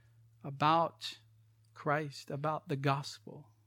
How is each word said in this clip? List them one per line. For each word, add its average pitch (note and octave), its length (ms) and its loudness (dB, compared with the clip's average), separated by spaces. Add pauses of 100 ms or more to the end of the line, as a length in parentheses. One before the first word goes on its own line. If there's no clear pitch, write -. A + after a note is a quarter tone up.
(420)
about D3+ 760 2 (560)
Christ, D3 560 -2
about D3+ 380 -4
the C#3+ 80 0
gospel, - 720 -4 (180)